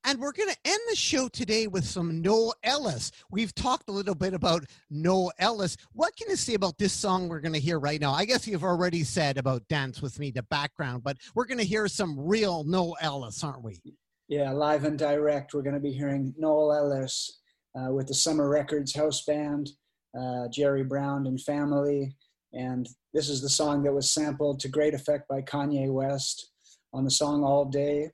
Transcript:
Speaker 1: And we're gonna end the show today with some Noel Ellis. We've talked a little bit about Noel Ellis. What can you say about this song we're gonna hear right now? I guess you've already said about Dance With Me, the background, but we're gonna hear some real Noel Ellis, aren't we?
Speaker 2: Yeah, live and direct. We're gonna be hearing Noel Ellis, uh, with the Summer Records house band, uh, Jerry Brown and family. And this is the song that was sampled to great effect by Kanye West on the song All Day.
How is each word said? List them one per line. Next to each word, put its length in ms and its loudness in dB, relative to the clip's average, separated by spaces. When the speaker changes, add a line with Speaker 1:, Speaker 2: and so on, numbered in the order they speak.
Speaker 1:
And 140 2
we're 140 -4
gonna 320 0
end 160 2
the 60 2
show 320 0
today 380 0
with 200 -2
some 340 -2
Noel 320 4
Ellis. 480 -2
We've 240 -2
talked 340 -2
a 40 -6
little 220 -2
bit 200 -2
about 300 2
Noel 480 2
Ellis. 400 0
What 240 0
can 120 -8
you 80 0
say 160 -2
about 240 0
this 160 2
song 360 0
we're 120 -6
gonna 180 -2
hear 200 2
right 220 0
now? 120 2
I 140 2
guess 200 2
you've 180 -2
already 400 2
said 340 0
about 300 -2
Dance 340 -2
With 160 -6
Me, 140 -4
the 100 -4
background, 600 -4
but 140 -4
we're 120 0
gonna 160 -2
hear 260 0
some 300 -2
real 460 2
Noel 360 0
Ellis, 420 -4
aren't 200 -8
we? 180 -12
Speaker 2:
Yeah, 240 0
live 320 2
and 140 -2
direct. 560 2
We're 80 0
gonna 180 -2
be 120 -2
hearing 440 -2
Noel 360 4
Ellis, 680 -2
uh, 160 -6
with 160 -2
the 80 -6
Summer 360 2
Records 440 0
house 300 0
band, 460 -2
uh, 340 -4
Jerry 320 2
Brown 420 -2
and 140 -2
family. 720 0
And 340 -4
this 160 0
is 100 0
the 80 -2
song 360 2
that 100 4
was 160 2
sampled 500 0
to 80 -6
great 260 2
effect 320 -2
by 140 -4
Kanye 500 -2
West 600 -2
on 120 0
the 60 2
song 340 2
All 200 4
Day. 500 0